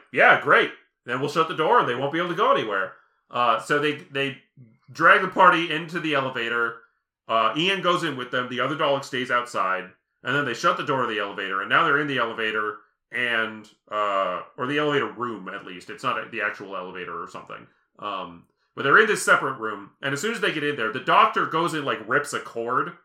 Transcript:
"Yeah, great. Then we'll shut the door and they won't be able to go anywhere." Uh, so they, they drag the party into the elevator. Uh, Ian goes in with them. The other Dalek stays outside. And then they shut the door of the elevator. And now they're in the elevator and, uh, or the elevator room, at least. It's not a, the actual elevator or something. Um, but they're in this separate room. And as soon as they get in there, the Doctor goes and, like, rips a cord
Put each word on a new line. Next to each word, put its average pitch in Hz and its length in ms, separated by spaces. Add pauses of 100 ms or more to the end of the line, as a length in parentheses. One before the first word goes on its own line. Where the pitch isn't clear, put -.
(140)
"Yeah, 175 280
great. 226 300 (340)
Then 127 140
we'll 147 100
shut 160 180
the 170 80
door 165 240
and 175 100
they 120 60
won't 139 180
be 160 60
able 175 100
to 170 60
go 233 180
anywhere." 101 400 (380)
Uh, 120 280
so 147 200
they, 147 160 (160)
they 139 260 (540)
drag 185 300
the 185 60
party 170 460
into 165 260
the 156 160
elevator. 117 640 (500)
Uh, 113 300
Ian 185 240
goes 175 220
in 151 140
with 123 140
them. 123 180
The 120 120
other 139 140
Dalek 139 280
stays 127 280
outside. 95 540 (380)
And 123 120
then 143 100
they 120 80
shut 175 240
the 165 80
door 135 180
of 113 60
the 107 100
elevator. 98 420
And 101 80
now 147 140
they're 147 180
in 151 60
the 135 120
elevator 110 580 (340)
and, 113 560 (240)
uh, 98 500 (160)
or 123 100
the 147 100
elevator 143 340
room, 104 380
at 95 160
least. 92 240
It's 107 140
not 117 160
a, 104 100
the 110 120
actual 104 340
elevator 90 460
or 92 60
something. - 380 (340)
Um, 92 440 (320)
but - 80
they're 151 160
in 220 80
this 196 180
separate 143 340
room. 104 320 (100)
And 139 120
as 139 80
soon 226 120
as 202 80
they 190 100
get 151 120
in 147 120
there, 110 160
the 123 80
Doctor 190 480
goes 160 260
and, 151 120
like, 110 220
rips 139 260
a 117 60
cord 127 520 (140)